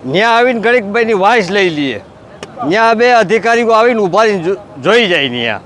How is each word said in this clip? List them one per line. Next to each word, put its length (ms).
ન્યા 320
આવીને 220
ગણિકભાઈની 540
વાઇસ 380
લઈ 180
લઈએ, 340
ન્યા 280
બે 200
અધિકારીઓ 580
આવીને 300
ઊભા 220
રહીને 200
જો-, 180
જોઈ 240
જાય 220
ન્યા 360